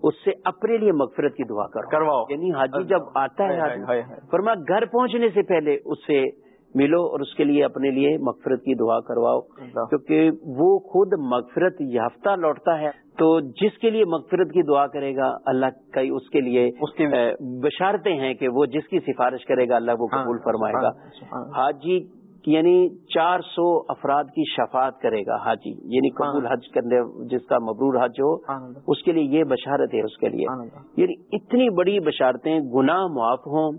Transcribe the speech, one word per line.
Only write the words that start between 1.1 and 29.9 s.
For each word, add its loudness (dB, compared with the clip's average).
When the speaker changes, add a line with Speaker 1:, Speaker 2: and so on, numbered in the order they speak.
Speaker 1:
کی -6
دعا -6
کرو۔ -8
Speaker 2:
کرواؤ۔ 0
Speaker 1:
یعنی -4
حاجی -2
Speaker 2:
اللہ۔ -4
Speaker 1:
جب 2
آتا -2
ہے -2
Speaker 2:
ہائے، -2
Speaker 1:
حاجی، -4
Speaker 2:
ہائے، -2
ہائے۔ -14
Speaker 1:
فرمایا 0
گھر 2
پہنچنے 0
سے 2
پہلے 2
اس -6
سے 4
ملو 4
اور -2
اس -10
کے 0
لیے 4
اپنے -2
لیے 2
مغفرت -2
کی -2
دعا 0
کرواؤ، 0
Speaker 2:
اللہ۔ -8
Speaker 1:
کیونکہ 2
وہ 2
خود 0
مغفرت -2
یافتہ -2
لوٹتا 0
ہے، -2
تو 6
جس -2
کے 2
لیے 2
مغفرت -2
کی 4
دعا 4
کرے -6
گا 0
اللہ 0
کا، 0
اس -4
کے 2
لیے، 2
Speaker 2:
اس -6
کی 2
Speaker 1:
آ، 0
بشارتیں -2
ہیں -2
کہ -2
وہ 2
جس -4
کی 0
سفارش -2
کرے 2
گا 4
اللہ 2
وہ -2
Speaker 2:
سبحان -2
Speaker 1:
قبول -2
Speaker 2:
اللہ، -10
Speaker 1:
فرمائے -2
گا۔ 0
Speaker 2:
سبحان -2
اللہ، -20
سبحان -12
اللہ۔ -10
Speaker 1:
حاجی -2
یعنی 6
چار -2
سو 0
افراد -2
کی -4
شفاعت -2
کرے 0
گا -2
حاجی، -4
یعنی 0
Speaker 2:
سبحان -4
Speaker 1:
قبول -2
Speaker 2:
اللہ۔ -2
Speaker 1:
حج -8
کرنے -2
جس -4
کا 2
مبرور 0
حج -4
ہو، 2
Speaker 2:
سبحان -10
اللہ۔ -18
Speaker 1:
اس -2
کے 2
لیے 2
یہ 4
بشارت -2